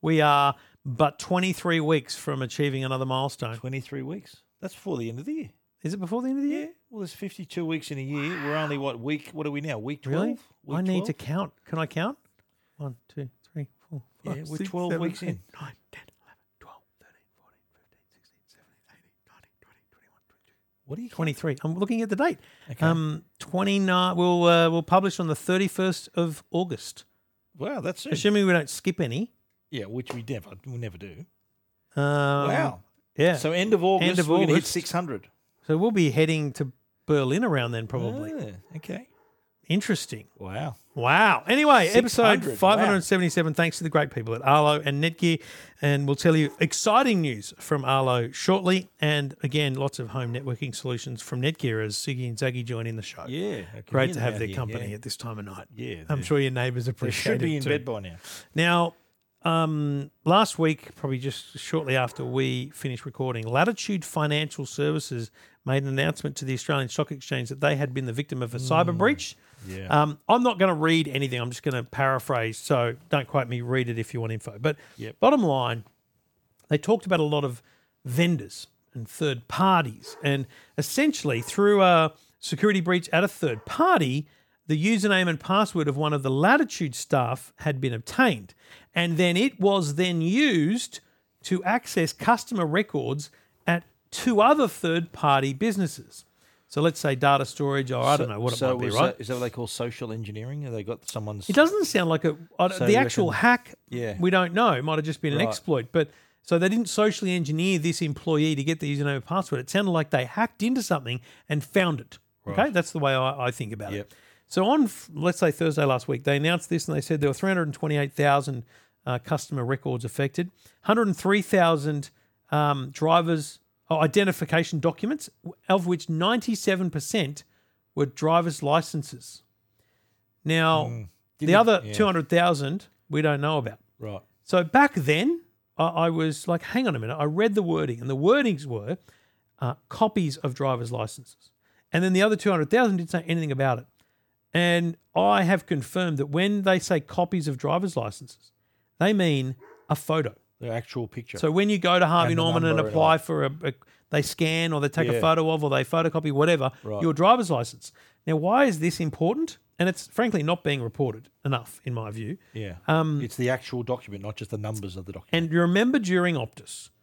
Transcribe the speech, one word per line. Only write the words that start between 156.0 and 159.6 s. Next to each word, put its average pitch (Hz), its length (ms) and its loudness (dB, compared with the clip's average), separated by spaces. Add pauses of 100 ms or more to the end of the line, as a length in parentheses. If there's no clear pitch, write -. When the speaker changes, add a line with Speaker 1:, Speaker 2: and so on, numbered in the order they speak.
Speaker 1:
whatever, 143 380 4 (120)
Speaker 2:
Right. 107 180 -6
Speaker 1:
your 165 120 2
driver's 190 380 4
license. - 420 -6 (340)
Now, 160 80 0
why 202 300 4
is 185 140 0
this 160 200 0
important? 185 580 -2 (200)